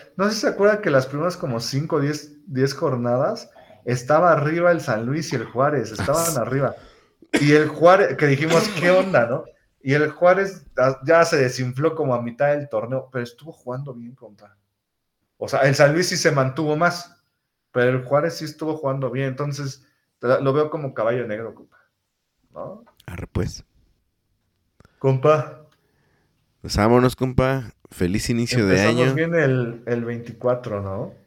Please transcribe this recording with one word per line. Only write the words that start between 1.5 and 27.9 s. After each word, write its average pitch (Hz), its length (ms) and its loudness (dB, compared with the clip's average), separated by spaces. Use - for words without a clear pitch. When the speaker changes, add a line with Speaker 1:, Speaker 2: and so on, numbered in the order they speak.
Speaker 1:
cinco, 147 400 -2
diez, 147 460 -4
diez 135 280 0
jornadas 135 760 -2
estaba 151 460 2
arriba 160 400 2
el 165 100 0
San 117 240 -4
Luis 147 280 -4
y - 20 -2
el 113 100 -6
Juárez, 131 460 -2
estaban 147 460 0
Speaker 2:
<laughs> - 0 -
Speaker 1:
arriba. 120 380 -2
Y 147 120 6
el 151 140 6
Juárez, 175 480 6
que 151 120 2
dijimos, 160 400 2
"¿Qué 175 120 4
onda, 185 360 4
no?". 131 160 -4
Y 135 120 -2
el 147 180 2
Juárez, 180 540 2
ah, 131 280 0
ya 165 200 6
se 165 120 0
desinfló 131 580 -2
como 143 180 -2
a 120 80 -2
mitad 120 340 -2
del 139 140 -6
torneo, 123 420 -6
pero 123 120 -6
estuvo 151 280 -16
jugando 127 420 -12
bien, 120 200 -18
compa. 104 420 -20
O 110 100 -8
sea, 131 140 -2
el 139 140 4
San 147 180 6
Luis 170 140 0
sí 143 80 -4
se 156 160 2
mantuvo 147 460 -2
más, - 460 -4
pero 123 180 2
el 127 160 -2
Juárez 151 300 0
sí 156 100 -10
estuvo 156 320 -6
jugando 135 320 -4
bien. 135 200 -4
Entonces, 139 560 -8
lo, 120 180 2
lo 127 140 0
veo 151 160 0
como 147 240 -8
caballo 117 340 -2
negro, 107 280 -10
compa, - 220 -20
¿no? 214 320 -16
Speaker 2:
Arre, 87 200 -12
pues. - 380 -8
Speaker 1:
Compa. 135 600 2
Speaker 2:
Pues 80 160 -6
vámonos, 123 400 4
compa. 131 560 -2